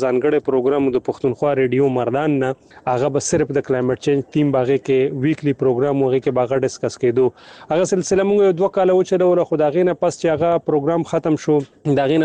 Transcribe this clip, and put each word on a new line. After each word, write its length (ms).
ځانګړی 440
پروګرام 480
د 140
پښتونخوا 500
ریډیو 380
مردان 480
نه، 40
هغه 300
به 100
صرف 320
د 100
کلایمټ 380
چینج 260
تیم 240
باغې 300
کې 400
ویکلی 340
پروګرام 460
هغه 180
کې 160
باغه 240
ډسکس 400
کېدو. 240
هغه 180
سلسله 380
مونږ 180
یو 140
دوه 180
کاله 180
وچلوله، 500
خو 140
د 60
هغې 140
نه 100
پس 180
چې 140
هغه 340
پروګرام 460
ختم 320
شو، 160
د 420
هغې 200